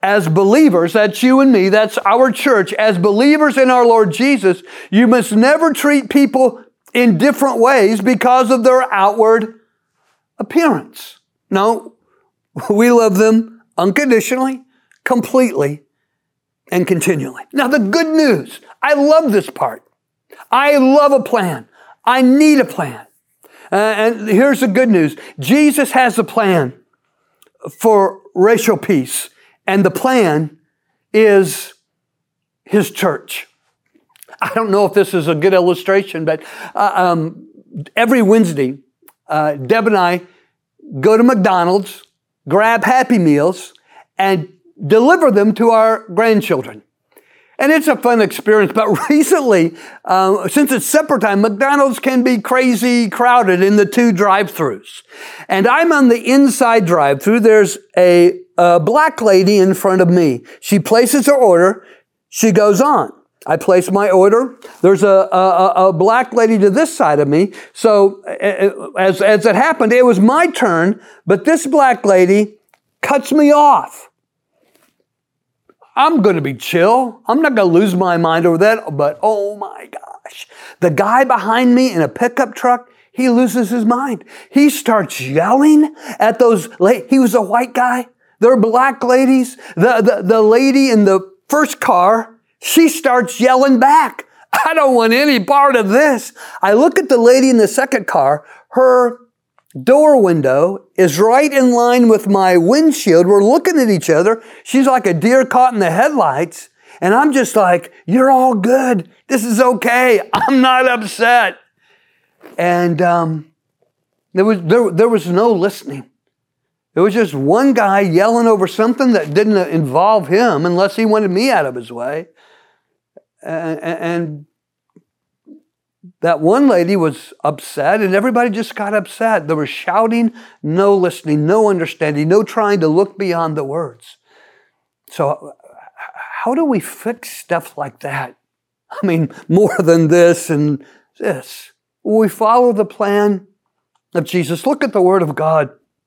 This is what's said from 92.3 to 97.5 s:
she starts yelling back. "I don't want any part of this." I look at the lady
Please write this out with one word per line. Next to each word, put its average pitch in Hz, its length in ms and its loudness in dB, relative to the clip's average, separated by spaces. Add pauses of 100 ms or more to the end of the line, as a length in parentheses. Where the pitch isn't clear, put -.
she 330 300 2
starts 247 500 -2
yelling 254 400 2
back. 277 480 0 (400)
"I 320 60 0
don't 285 220 2
want 226 180 2
any 262 320 0
part 277 320 2
of 202 140 0
this." 262 420 0 (300)
I 196 100 4
look 269 260 2
at - 120 -4
the 254 80 4
lady 254 320 4